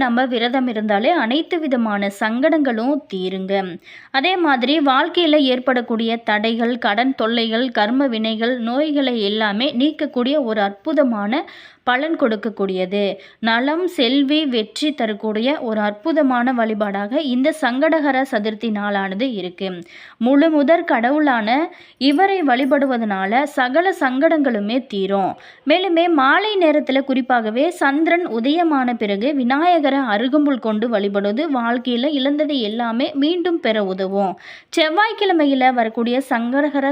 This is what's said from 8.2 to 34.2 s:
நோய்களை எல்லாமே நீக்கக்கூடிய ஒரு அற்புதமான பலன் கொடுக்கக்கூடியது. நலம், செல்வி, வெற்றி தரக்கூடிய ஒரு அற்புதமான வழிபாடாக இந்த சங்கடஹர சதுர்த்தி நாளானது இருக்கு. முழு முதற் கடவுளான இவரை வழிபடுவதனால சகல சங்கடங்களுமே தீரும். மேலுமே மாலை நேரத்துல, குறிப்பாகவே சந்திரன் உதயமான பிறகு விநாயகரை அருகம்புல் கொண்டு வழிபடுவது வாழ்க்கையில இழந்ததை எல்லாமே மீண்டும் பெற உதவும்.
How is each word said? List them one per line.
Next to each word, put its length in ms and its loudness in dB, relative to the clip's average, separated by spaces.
நோய்களை 540 0
எல்லாமே 440 0
நீக்கக்கூடிய 540 0
ஒரு 180 -2
அற்புதமான 840 -2
பலன் 280 0
கொடுக்கக்கூடியது. 840 -2
நலம், 360 0
செல்வி, 440 2
வெற்றி 360 -2
தரக்கூடிய 500 -2
ஒரு 200 -2
அற்புதமான 800 0
வழிபாடாக 640 -2
இந்த 160 0
சங்கடஹர 560 0
சதுர்த்தி 460 -4
நாளானது 500 -2
இருக்கு. 300 -8
முழு 320 4
முதற் 400 4
கடவுளான 580 2
இவரை 300 4
வழிபடுவதனால 920 0
சகல 360 2
சங்கடங்களுமே 840 2
தீரும். 480 -2
மேலுமே 380 2
மாலை 320 2
நேரத்துல, 480 2
குறிப்பாகவே 560 0
சந்திரன் 440 2
உதயமான 640 0
பிறகு 280 0
விநாயகரை 600 2
அருகம்புல் 520 0
கொண்டு 220 0
வழிபடுவது 560 0
வாழ்க்கையில 640 -2
இழந்ததை 380 0
எல்லாமே 380 -2
மீண்டும் 360 0
பெற 240 0
உதவும். 480 -2